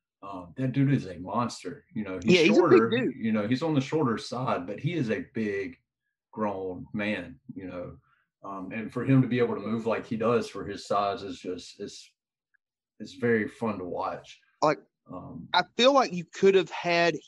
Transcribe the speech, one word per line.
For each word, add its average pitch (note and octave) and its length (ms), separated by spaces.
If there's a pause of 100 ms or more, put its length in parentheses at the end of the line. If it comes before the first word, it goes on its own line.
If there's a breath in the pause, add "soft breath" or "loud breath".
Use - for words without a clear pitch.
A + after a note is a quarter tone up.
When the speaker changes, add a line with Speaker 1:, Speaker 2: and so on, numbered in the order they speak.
(240)
Speaker 1:
Uh, F#2 240 (100)
that C3 140
dude C#3 200
is A2 140
a F2 140
monster. G2 760
You G#2+ 100
know, F#2+ 120
he's F#2 180
Speaker 2:
Yeah, F3 80
he's E3+ 160
a F4+ 60
big - 160
Speaker 1:
shorter, A2+ 100
Speaker 2:
dude. A3 260
Speaker 1:
you A2 160
know, G#2+ 160
he's B2+ 140
on D#3+ 140
the C3+ 40
shorter C3 380
side, A2 480
but G#2+ 140
he D#3+ 140
is B2+ 180
a F2+ 240
big G2 420 (540)
grown F#2+ 640
man, G2+ 460 (140)
you F#2 140
know. F2+ 320 (440)
Um, F#2+ 280
and A2 220
for D#3+ 100
him C3 200
to A2+ 40
be B2 120
able A2 160
to G2 60
move A2 260
like G#2 180
he A2+ 120
does A2 300
for G2 180
his G2 200
size G2+ 380
is F#2+ 160
just, F2+ 400
it's, - 320 (880)
it's G#2+ 140
very A#2 340
fun G#2 320
to F2+ 60
watch. F2 540 (220)
Speaker 2:
Like, D3 160 (340)
Speaker 1:
Um, - 420
Speaker 2:
I F3 100 (140)
feel B3+ 160
like A3+ 200
you F3 120
could - 280
have F#3 160
had E3+ 460 (120)